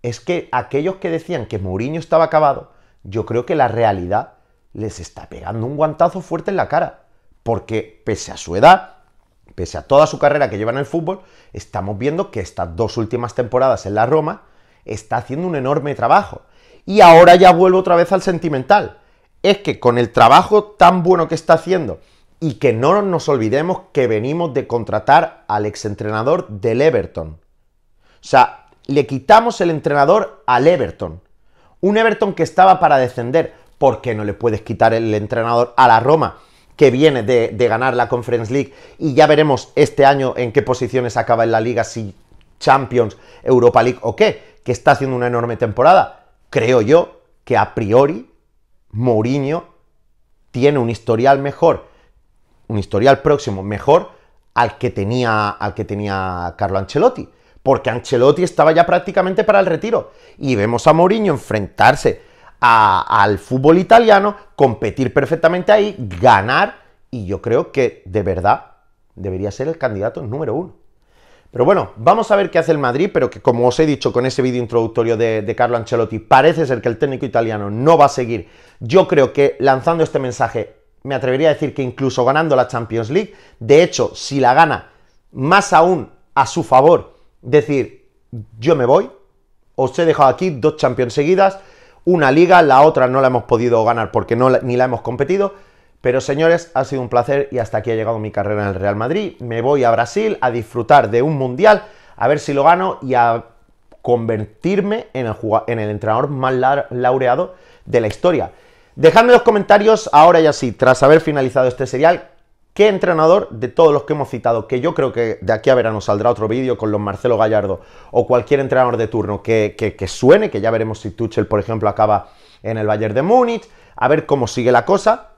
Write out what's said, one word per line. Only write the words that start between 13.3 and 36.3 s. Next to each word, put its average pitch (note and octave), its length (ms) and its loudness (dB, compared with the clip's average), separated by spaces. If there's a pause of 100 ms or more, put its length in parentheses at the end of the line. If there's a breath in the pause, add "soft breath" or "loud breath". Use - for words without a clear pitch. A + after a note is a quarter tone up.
temporadas B2 520 -2
en G2 80 -6
la A2 120 0
Roma D#3 360 -2 (420)
está A2 340 -10
haciendo C#3+ 280 -8
un E3 100 -6
enorme C3+ 380 -4
trabajo. D#3+ 480 -2 (420 soft breath)
Y G3+ 160 0
ahora F3 360 10
ya F3+ 160 8
vuelvo F#3 260 4
otra F#3 160 0
vez E3+ 180 2
al F#3 100 0
sentimental. E3 760 -2 (460)
Es G3 140 2
que - 200 -8
con A#2+ 200 0
el A#2 120 -2
trabajo F3+ 540 4
tan F3+ 380 2
bueno E3+ 260 2
que E3+ 60 -4
está D#3+ 200 2
haciendo, E3 460 -4 (400)
y D3+ 140 -4
que B2+ 180 0
no D3+ 300 0
nos F3+ 260 -4
olvidemos C#3+ 540 -2 (100)
que B2+ 160 0
venimos C3+ 440 -4
de B2 140 -4
contratar A#2+ 800 0
al G#2+ 180 -4
exentrenador A2 840 -6
del A2+ 320 -4
Everton. F2 580 -2
O - 0 - (840)
sea, - 460 0 (200)
le C#3 200 0
quitamos A3 540 0
el F3 100 0
entrenador D3+ 760 0
al B2 200 2
Everton. G2+ 540 -2 (600)
Un G3+ 180 0
Everton G#3+ 360 0
que - 80 -4
estaba F#3 380 2
para D3 180 2
descender. B2+ 560 -2 (240 soft breath)
¿Por C3 220 2
qué A#2 140 -6
no G#2+ 100 -6
le G2 100 -6
puedes G#2+ 280 -4
quitar A2+ 320 0
el A2+ 200 -2
entrenador A#2 640 -2
a B2+ 120 6
la A2+ 120 6
Roma, C3 380 0 (380 soft breath)